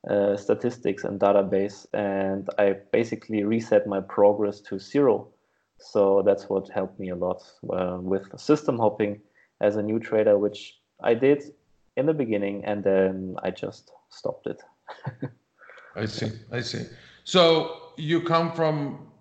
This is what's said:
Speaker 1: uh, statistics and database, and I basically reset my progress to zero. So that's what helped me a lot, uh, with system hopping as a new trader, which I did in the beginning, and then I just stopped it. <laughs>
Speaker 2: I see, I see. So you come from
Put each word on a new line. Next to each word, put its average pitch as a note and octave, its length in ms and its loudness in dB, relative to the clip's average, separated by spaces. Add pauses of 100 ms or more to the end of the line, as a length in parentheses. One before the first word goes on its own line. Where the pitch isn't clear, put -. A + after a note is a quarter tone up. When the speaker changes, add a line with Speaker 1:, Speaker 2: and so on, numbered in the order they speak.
Speaker 1:
uh, G2+ 280 2
statistics - 680 -4
and G2 160 -6
database, G2+ 720 2
and G2 560 -4 (100)
I G2 180 2 (140)
basically A2 540 -2
reset A2 420 2
my G2 140 -2
progress G2+ 600 2
to - 180 -10
zero. C3 500 2 (500)
So G2 440 4
that's G2+ 260 2
what F#2+ 220 -2
helped F#2+ 280 -6
me F#2 120 -8
a F2+ 60 -6
lot, F2+ 260 -4 (280)
uh, F2+ 300 -2
with F#2+ 260 -4 (140)
system D3 380 0
hopping G#2 420 0 (400)
as G#2 160 2
a G#2 60 -2
new A2 160 -2
trader, G#2+ 400 4
which - 420 -4 (220)
I A2+ 120 2
did C#3 280 2 (540)
in C3+ 100 -2
the D#3+ 80 2
beginning, G2+ 500 -4
and G2+ 180 -4
then F#2+ 600 0
I F#2+ 80 -2
just - 420 -12 (160)
stopped - 380 -10
it. - 200 -8
<laughs> - 640 -14 (680)
Speaker 2:
I G#2+ 100 -4
see, A2 240 -6 (220)
I A#2+ 80 -4
see. A#2 240 -8 (400)
So E3 720 2
you D#3+ 240 0
come E3 320 2
from D#3 560 -2 (120)